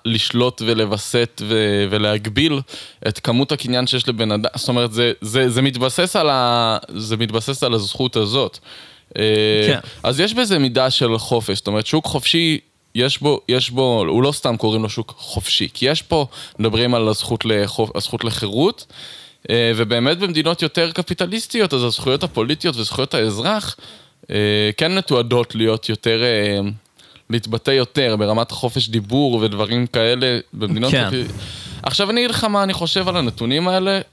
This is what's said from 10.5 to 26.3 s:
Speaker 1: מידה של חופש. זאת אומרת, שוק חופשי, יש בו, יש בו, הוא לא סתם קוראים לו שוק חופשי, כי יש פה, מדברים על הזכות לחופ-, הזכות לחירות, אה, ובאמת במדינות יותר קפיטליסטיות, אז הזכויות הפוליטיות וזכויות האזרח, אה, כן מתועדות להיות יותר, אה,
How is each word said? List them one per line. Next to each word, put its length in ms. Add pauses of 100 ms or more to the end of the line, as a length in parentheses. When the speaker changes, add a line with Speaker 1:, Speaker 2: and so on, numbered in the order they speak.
Speaker 1:
מידה 300
של 280
חופש. 400
זאת 100
אומרת, 200
שוק 180
חופשי, 540 (360)
יש 260
בו, 260
יש 220
בו, 380
הוא 160
לא 80
סתם 260
קוראים 260
לו 60
שוק 280
חופשי, 560
כי 160
יש 120
פה, 260 (320)
מדברים 360
על 120
הזכות 380
לחופ-, 500
הזכות 280
לחירות, 640 (640)
אה, 260
ובאמת 440
במדינות 420
יותר 300
קפיטליסטיות, 840
אז 100
הזכויות 400
הפוליטיות 520
וזכויות 380
האזרח, 640 (560)
אה, 40 (420)
כן 200
מתועדות 580
להיות 340
יותר, 340
אה, 360 (720)